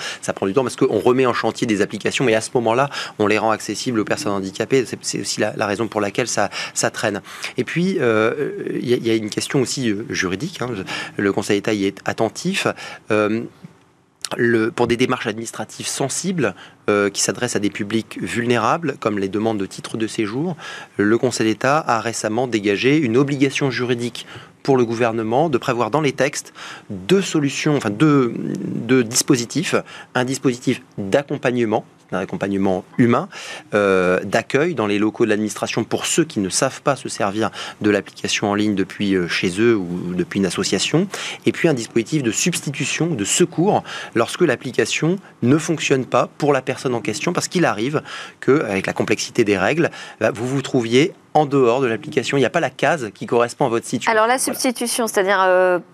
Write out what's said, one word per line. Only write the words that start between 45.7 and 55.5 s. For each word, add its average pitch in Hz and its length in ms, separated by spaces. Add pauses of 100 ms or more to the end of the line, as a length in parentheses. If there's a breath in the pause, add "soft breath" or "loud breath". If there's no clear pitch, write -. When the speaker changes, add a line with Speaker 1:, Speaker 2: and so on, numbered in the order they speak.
Speaker 1:
pas 123 320
pour 143 160
la 127 80
personne 127 320
en 117 60
question, 113 340
parce - 140
qu'il 165 180
arrive 127 360 (380 loud breath)
que, 139 240
avec 95 220
la 90 80
complexité 113 500
des 101 140
règles, 127 320 (280 loud breath)
bah, 113 120
vous 123 160
vous 135 160
trouviez 127 500 (220)
en 151 100
dehors 131 380
de 127 40
l'application. 113 500
Il 139 40
n'y 120 60
a 107 40
pas - 80
la 139 120
case 139 440
qui - 120
correspond 117 400
à - 20
votre 113 160
situation. 131 260
Speaker 2:
Alors 220 160
la 240 120
Speaker 1:
Voilà. - 40
Speaker 2:
substitution, 240 640
c'est-à-dire, 196 360
euh, 180 360 (160)